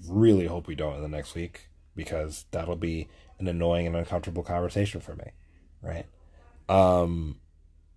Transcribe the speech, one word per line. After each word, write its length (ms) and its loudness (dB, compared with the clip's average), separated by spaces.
really 380 6
hope 200 -6
we 80 -8
don't 220 -4
in 60 -8
the 60 -6
next 280 -8
week, 320 -10
because 560 -6
that'll 240 -4
be 320 -4
an 100 -4
annoying 380 2
and 100 -2
uncomfortable 460 -4
conversation 580 -2
for 160 -14
me, 160 -14
right? 240 -8
Um, 720 4